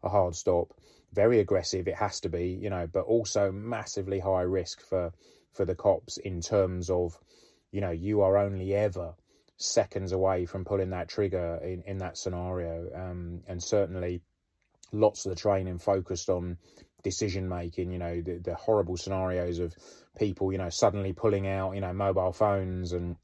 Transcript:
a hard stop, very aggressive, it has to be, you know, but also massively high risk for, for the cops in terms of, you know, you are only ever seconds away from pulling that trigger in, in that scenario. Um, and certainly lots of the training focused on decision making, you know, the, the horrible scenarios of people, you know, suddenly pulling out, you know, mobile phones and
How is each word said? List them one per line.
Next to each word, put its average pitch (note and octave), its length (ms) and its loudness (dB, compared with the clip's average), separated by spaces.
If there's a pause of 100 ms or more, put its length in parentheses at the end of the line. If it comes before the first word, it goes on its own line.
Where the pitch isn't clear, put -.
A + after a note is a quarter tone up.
a F#2 60 0
hard F2+ 260 4
stop, F2 380 2 (380)
very A2 280 6
aggressive, F#2 500 0
it E2+ 60 -4
has - 260 -4
to F#2 80 -4
be, F2 180 -2
you F#2 220 -4
know, F2+ 180 -2
but F#2 140 0
also G#2 500 2
massively G2+ 680 -6
high F#2 240 2
risk F2+ 360 -2
for, F2 320 -2 (400)
for G2 140 0
the F2+ 100 -2
cops - 420 2
in F#2 220 -6
terms F#2 500 0
of, F2+ 300 0 (520)
you G2+ 100 -4
know, F2+ 100 -2
you G2+ 300 0
are G2 160 6
only G2 360 2
ever F#2 420 0 (420)
seconds F#2+ 560 0
away F#2 320 2
from F#2+ 180 -8
pulling F#2+ 280 0
that F2 180 -6
trigger F2+ 520 -2
in, F2+ 240 -8
in F#2+ 120 -6
that F2+ 200 -6
scenario. F2 760 -4
Um, F2 520 -8
and F2 140 -8
certainly F2+ 600 0 (720)
lots G#2+ 320 4
of G2 60 -4
the F2+ 40 -4
training F#2 440 0
focused F#2+ 500 0
on F2 280 -2 (460)
decision F#2+ 460 -2
making, F2 420 -4
you F2+ 80 -6
know, E2+ 220 -4
the, E2+ 160 -6
the F2 180 -4
horrible G2 400 2
scenarios F2+ 640 0
of E2+ 160 -2 (420)
people, F#2+ 360 0
you G2 40 -2
know, F2+ 120 -4
suddenly G2 420 2
pulling G2 360 2
out, F#2+ 260 -2
you G2 80 -4
know, F2+ 100 -4
mobile F#2+ 400 2
phones F#2 640 0
and F2 300 -4